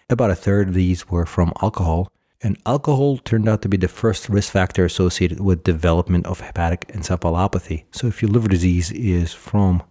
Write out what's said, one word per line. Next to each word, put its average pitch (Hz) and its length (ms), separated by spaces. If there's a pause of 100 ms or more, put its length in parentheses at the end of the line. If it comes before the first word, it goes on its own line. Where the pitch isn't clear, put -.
About 117 220
a 92 40
third 101 340
of 92 60
these 90 340
were 85 180
from 85 260 (100)
alcohol. 87 480 (320)
And 104 240
alcohol 139 520
turned 110 300
out 110 140
to 107 60
be 95 80
the 92 100
first - 420
risk 101 240
factor 92 320
associated 87 540
with 95 240
development 85 640
of 82 140
hepatic 85 480
encephalopathy. 87 1040
So - 160
if - 120
your 107 120
liver 113 160
disease 90 420
is 87 420
from 92 580